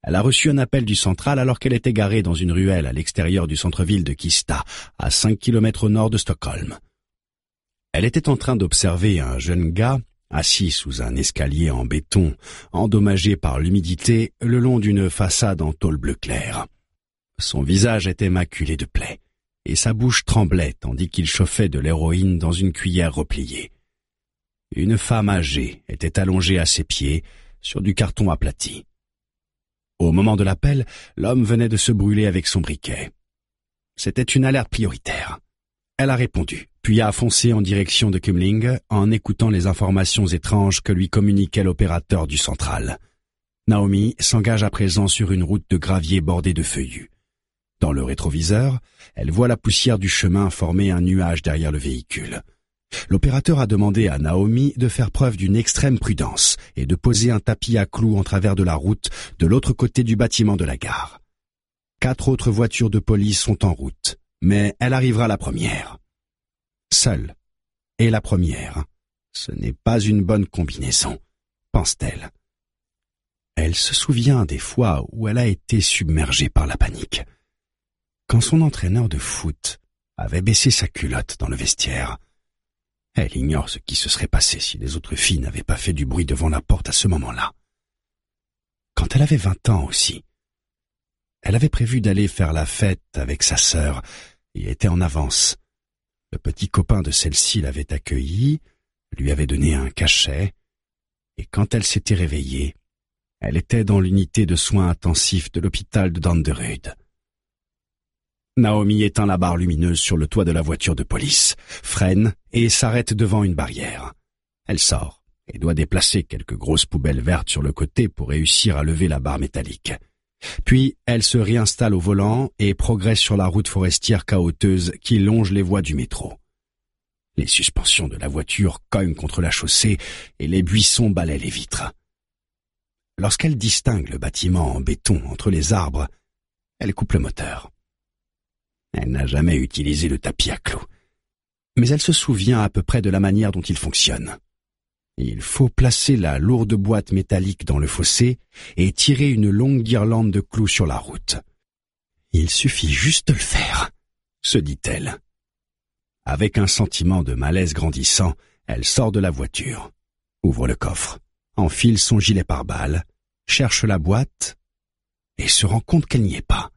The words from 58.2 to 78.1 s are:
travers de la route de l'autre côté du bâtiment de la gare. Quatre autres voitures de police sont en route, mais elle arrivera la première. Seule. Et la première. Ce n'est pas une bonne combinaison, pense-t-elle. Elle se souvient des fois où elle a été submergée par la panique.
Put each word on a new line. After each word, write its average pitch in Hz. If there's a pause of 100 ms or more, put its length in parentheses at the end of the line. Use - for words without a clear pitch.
travers 98
de 95
la 87
route 85 (300)
de 82
l'autre 120
côté 120
du 113
bâtiment 107
de 87
la 67
gare. - (800)
Quatre 131
autres 127
voitures 110
de 104
police 104
sont -
en 90
route, - (220)
mais 101
elle 127
arrivera 123
la 104
première. - (920)
Seule. 80 (640)
Et 113
la 107
première. 80 (480)
Ce -
n'est 60
pas 113
une 104
bonne 101
combinaison, - (540)
pense-t-elle. - (1300)
Elle 80
se -
souvient 120
des 69
fois 92
où 110
elle 107
a 123
été 104
submergée 78
par -
la -
panique. - (1040)